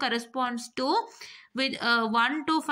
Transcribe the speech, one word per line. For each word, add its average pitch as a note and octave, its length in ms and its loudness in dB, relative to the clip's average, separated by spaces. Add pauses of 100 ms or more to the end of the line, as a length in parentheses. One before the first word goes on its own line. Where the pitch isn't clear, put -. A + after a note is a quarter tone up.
corresponds A#3+ 600 -2 (140)
to B3+ 80 0 (720)
with, C4+ 160 0 (140)
uh, A#3 180 4 (140)
one, C4 160 2 (100)
two, D#4+ 120 2 (120)